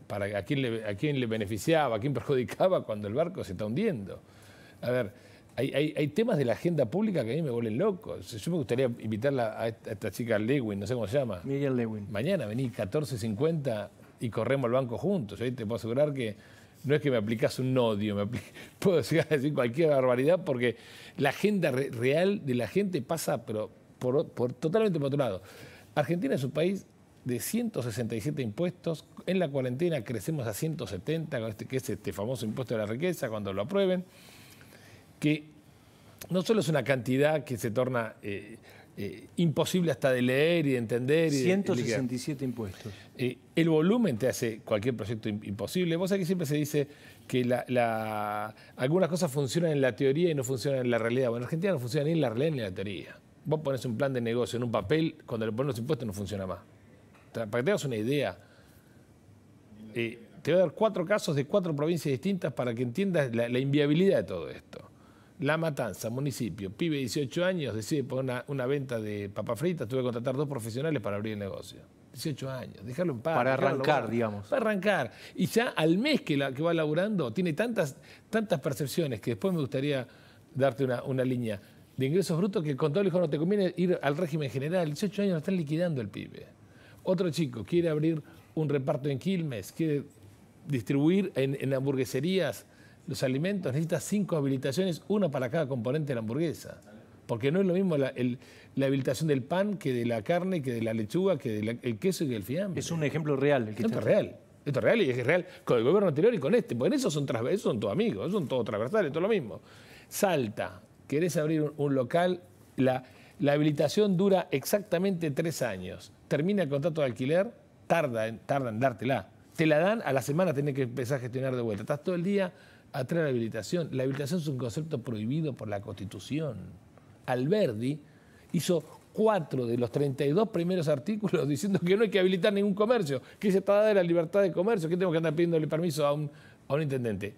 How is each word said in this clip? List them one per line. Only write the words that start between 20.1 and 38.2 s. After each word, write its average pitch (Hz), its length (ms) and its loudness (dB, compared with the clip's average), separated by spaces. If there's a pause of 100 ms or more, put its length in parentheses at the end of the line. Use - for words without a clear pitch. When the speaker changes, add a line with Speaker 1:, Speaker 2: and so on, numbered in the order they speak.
Speaker 1:
porque 123 320 0 (400)
la 135 120 2
agenda 185 420 2
re-, 131 180 0
real 147 560 2
de 127 80 0
la 120 140 0
gente 185 340 0
pasa, 156 440 -4
pero 107 260 -4 (260)
por, 127 320 0
por, 123 240 -2
totalmente 190 460 0
por 139 80 0
otro 139 100 0
lado. 107 240 0 (540)
Argentina 180 400 0
es 135 80 -2
un 127 80 -2
país 185 340 -2 (400)
de 120 140 -2
ciento - 420 -4
sesenta 117 340 -4
y 107 60 -4
siete 143 220 -4
impuestos. 165 600 -4 (200)
En 185 140 0
la 160 100 0
cuarentena 135 540 -2
crecemos 127 420 -4
a 110 80 -2
ciento 156 320 -4
setenta, 143 540 -4
con 110 100 -4
este, - 160 -10
que 131 120 -4
es - 120 -6
este 101 240 -6
famoso 117 320 -4
impuesto 120 300 -4
de 110 60 0
la 104 40 -2
riqueza, 139 420 -4
cuando 104 240 -4
lo 98 120 -2
aprueben, 185 420 2 (1120)
que 151 260 2 (840)
no 180 140 0
solo 220 180 2
es 135 80 0
una 143 140 2
cantidad 135 600 2
que 123 140 -6
se 110 140 -2
torna... 123 500 0